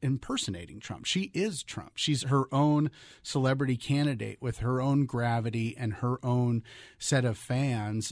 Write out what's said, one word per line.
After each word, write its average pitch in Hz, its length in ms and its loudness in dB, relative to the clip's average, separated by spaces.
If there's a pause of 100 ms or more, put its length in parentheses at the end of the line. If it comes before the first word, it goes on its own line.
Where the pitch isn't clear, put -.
impersonating 127 800 -4
Trump. - 260 -12
She 190 300 -2
is 185 260 -2
Trump. - 320 -12
She's 147 300 0
her 135 280 2
own 147 380 4 (320)
celebrity 131 560 2
candidate 139 640 0
with 120 180 -4
her 127 220 0
own 139 240 4
gravity 117 720 0
and 113 160 -2
her 123 320 0
own 123 380 2 (340)
set 131 260 2
of 117 140 0
fans. 113 760 -2